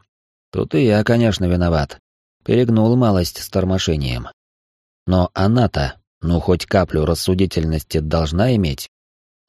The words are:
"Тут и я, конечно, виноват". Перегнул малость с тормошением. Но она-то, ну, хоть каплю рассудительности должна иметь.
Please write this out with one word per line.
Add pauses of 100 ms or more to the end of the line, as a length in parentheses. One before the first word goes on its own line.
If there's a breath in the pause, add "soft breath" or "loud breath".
(520)
"Тут
и
я,
конечно,
виноват". (460)
Перегнул
малость
с
тормошением. (800)
Но
она-то, (220)
ну,
хоть
каплю
рассудительности
должна
иметь. (600)